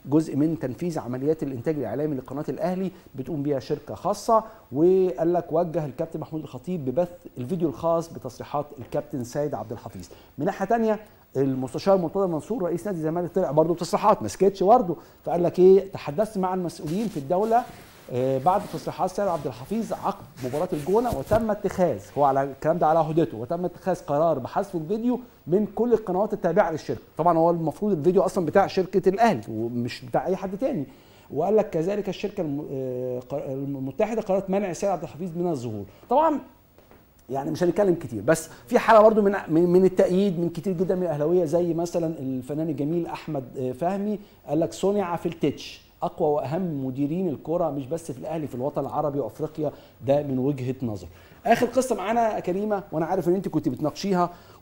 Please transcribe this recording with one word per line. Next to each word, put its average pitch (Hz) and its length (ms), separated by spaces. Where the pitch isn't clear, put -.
جزء 151 300
من 156 220
تنفيذ 151 400
عمليات 127 440
الإنتاج 139 340
الإعلامي 139 400
لقناة 127 320
الأهلي 180 420
بتقوم 143 280
بيها 139 160
شركة 127 360
خاصة. 214 500
وقال 175 600
لك: 170 180
"وجه 160 340
الكابتن 156 360
محمود 156 220
الخطيب 151 420
ببث 165 260
الفيديو 151 300
الخاص 165 440
بتصريحات - 540
الكابتن 135 460
سيد 147 300
عبد 107 180
الحفيظ". 98 360
من 135 80
ناحية 196 200
تانية، 220 340
المستشار 135 600
مرتضى 185 340
منصور 190 300
رئيس 170 240
نادي 196 120
الزمالك 160 360
طلع 180 160
برضه 160 240
بتصريحات، - 480
ما 110 60
سكتش 190 340
برضه، 190 340
فقال 165 180
لك 170 160
ايه: 190 340
"تحدثت 185 460
مع 185 160
المسؤولين 180 540
في - 80
الدولة، 196 460
آه، 131 260
بعد 180 220
تصريحات 160 380
سيد 202 180
عبد 160 180
الحفيظ 180 460
عقب 175 320
مباراة 147 280
الجونة، 185 460
وتم 214 320
اتخاذ"، 185 500
هو 143 60
على 135 180
الكلام 151 360
ده 165 80
على 160 120
عهدته، 156 400
"وتم 170 260
اتخاذ - 420
قرار 151 320
بحذف 175 360
الفيديو 220 460
من 190 280
كل 240 180
القنوات 196 400
التابعة 175 380
للشركة". 143 300
طبعا 165 200
هو 165 120
المفروض 170 420
الفيديو 175 300
أصلا 170 240
بتاع 190 200
شركة 185 420
الأهلي 196 400
ومش 120 560
بتاع 131 220
أي 185 100
حد 190 220
تاني. 226 260
وقال 180 220
لك: 208 140
"كذلك 190 380
الشركة 196 320
الم-، 151 320
آه، 127 480
ق-، - 140
المتحدة 139 880
قررت 190 280
منع 196 220
سيد 196 180
عبد 170 120
الحفيظ 165 340
من 175 140
الظهور". 117 340
طبعا 302 300
يعني 135 200
مش 156 120
هنتكلم 180 320
كتير، 113 280
بس 156 260
في 233 120
حالة 214 220
برضو 214 220
من، 202 120
من، 156 180
من 180 180
التأييد 185 560
من 170 100
كتير 170 220
جدا 185 220
من 180 80
الأهلاوية، 165 420
زي 170 300
مثلا 170 320
الفنان 131 500
الجميل 156 380
أحمد، 147 380
آه، 127 140
فهمي، 196 460
قال 151 120
لك: 160 120
"صنع 185 440
في 160 100
التتش، - 580
أقوى 165 260
وأهم 147 580
مديرين 143 420
الكرة 160 420
مش 139 160
بس 156 260
في 117 60
الأهلي، 156 280
في 120 80
الوطن 127 260
العربي 139 400
وأفريقيا، 147 520
ده 143 160
من 135 160
وجهة 127 440
نظر". 104 240
آخر 233 200
قصة 247 300
معانا 214 380
يا 196 60
كريمة، 196 420
وأنا 160 140
عارف 175 220
إن 175 60
أنت 190 140
كنت 156 200
بتناقشيها 175 640